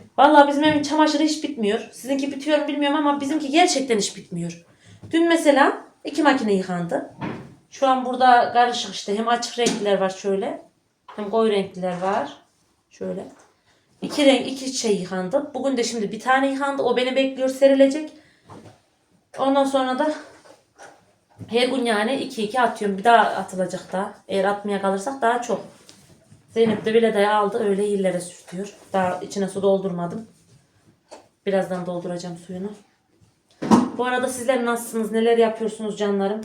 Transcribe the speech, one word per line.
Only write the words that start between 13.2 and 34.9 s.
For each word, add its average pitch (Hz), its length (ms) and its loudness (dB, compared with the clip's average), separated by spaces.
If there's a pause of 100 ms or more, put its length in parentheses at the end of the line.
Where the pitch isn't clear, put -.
İki 294 240 0
renk, 262 200 4
iki - 260 -8
şey 208 240 0
yıkandı. 185 580 -4
Bugün 262 220 -2
de 233 80 0
şimdi 226 280 -6
bir 220 80 -10
tane 269 320 2
yıkandı. 277 300 -4
O 240 140 0
beni 254 200 -2
bekliyor, 269 320 0
serilecek. 277 640 4 (1300)
Ondan 277 260 2
sonra 262 340 -2
da 302 140 0 (1400)
her 247 200 2
gün 262 160 -2
yani 226 320 0
iki - 260 -6
iki 247 180 -2
atıyorum. 208 380 0
Bir 196 60 -4
daha 233 120 8
atılacak 185 760 -2
daha. 190 220 -6 (140)
Eğer 190 160 0
atmaya 202 380 -2
kalırsak 196 400 -4
daha 240 200 2
çok. 190 180 -4 (920)
Zeynep 220 300 2
de 220 100 0
bile 226 200 4
de 208 140 2
aldı. 208 300 2
Öyle 202 280 0
yerlere 190 340 0
sürtüyor. - 520 -12 (200)
Daha 185 280 0
içine 190 280 -4
su 190 140 -8
doldurmadım. 190 640 0 (1200)
Birazdan 180 400 -2
dolduracağım 175 600 -8
suyunu. 190 260 -10 (1300)
Bu 247 60 -2
arada 247 240 -2
sizler 240 360 -2
nasılsınız? 226 480 -4